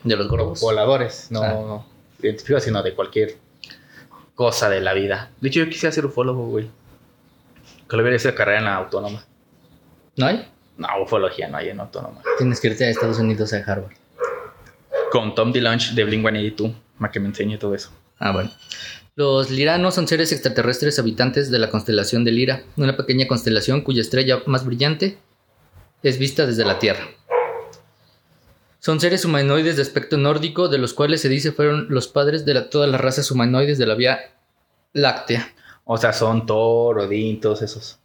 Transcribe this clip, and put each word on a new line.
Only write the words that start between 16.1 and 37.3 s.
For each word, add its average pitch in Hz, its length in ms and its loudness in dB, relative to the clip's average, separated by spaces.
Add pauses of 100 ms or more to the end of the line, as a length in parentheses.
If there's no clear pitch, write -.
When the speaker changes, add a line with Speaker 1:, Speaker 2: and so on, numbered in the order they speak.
Speaker 2:
one 107 160 0
eighty-two, 107 320 -4 (260)
para 107 140 -4
que - 80 -4
me 98 80 -2
enseñe 101 300 -4
todo 101 160 -4
eso. - 160 -10 (280)
Speaker 1:
Ah, 98 140 0
bueno. 92 180 -2 (640)
Los 135 360 2
liranos 165 440 2
son 165 140 0
seres 160 240 0
extraterrestres 127 680 0
habitantes 127 520 0
de 123 80 2
la 110 120 2
constelación 110 540 0
de 117 80 2
Lira, 131 320 0 (120)
una 135 200 2
pequeña 131 320 0
constelación 117 540 0
cuya 123 200 0
estrella 127 440 0
más 131 200 0
brillante 151 520 -2 (840)
es 131 160 2
vista 135 280 0
desde 113 180 2
la 101 160 2
Tierra. 98 240 0 (1800)
Son 156 200 0
seres 175 240 2
humanoides 156 520 2
de 139 60 4
aspecto - 360 -2
nórdico, 151 500 2
de 139 100 2
los 120 140 -2
cuales 147 300 2
se 143 60 2
dice 139 240 0
fueron 147 360 2
los 131 200 0
padres 147 360 0
de 143 100 2
la, 123 140 0
todas 143 220 2
las 131 100 2
razas 131 300 0
humanoides 131 480 2
de 123 80 2
la 110 80 2
Vía 123 240 2 (760)
Láctea. 120 580 0 (340)
Speaker 2:
O 113 120 -2
sea, 113 160 4
son 113 340 0
Thor, 117 520 4
Odín, 107 420 -2